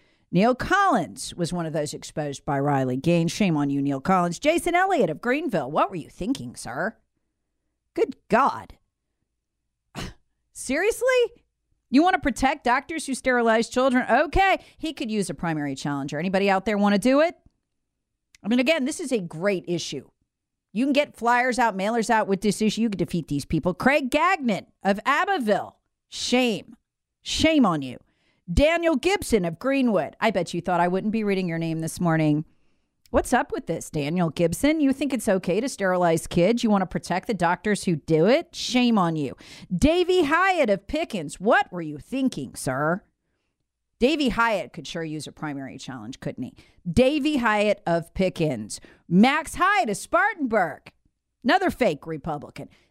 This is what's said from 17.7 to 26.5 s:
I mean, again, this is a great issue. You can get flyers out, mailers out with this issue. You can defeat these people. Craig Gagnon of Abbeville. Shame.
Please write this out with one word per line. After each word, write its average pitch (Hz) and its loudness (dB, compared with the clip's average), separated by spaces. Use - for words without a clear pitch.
I 185 -6
mean, 247 2
again, 294 0
this 277 -4
is 294 -6
a 240 0
great 175 -4
issue. 156 -6
You 220 -2
can 285 2
get 285 0
flyers 240 0
out, 226 2
mailers 214 0
out 220 2
with 190 0
this 208 0
issue. 214 0
You 233 0
can 196 -6
defeat 165 -2
these 143 -4
people. 170 -2
Craig 269 2
Gagnon 294 0
of 202 0
Abbeville. 262 0
Shame. 240 -2